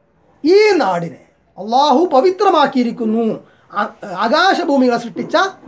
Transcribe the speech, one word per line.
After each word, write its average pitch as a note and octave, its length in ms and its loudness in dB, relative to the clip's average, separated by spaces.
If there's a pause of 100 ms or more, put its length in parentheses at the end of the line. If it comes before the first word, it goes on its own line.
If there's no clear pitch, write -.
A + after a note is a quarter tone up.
(440)
ഈ F4 140 4 (240)
നാടിനെ F3 420 -4 (340)
അള്ളാഹു B3+ 440 0 (120)
പവിത്രമാക്കിയിരിക്കുന്നു C4 1080 0 (560)
ആ-, G#3+ 120 -4 (320)
ആകാശഭൂമികളെ C#4 800 2
സൃഷ്ടിച്ച G#3+ 320 -8 (320)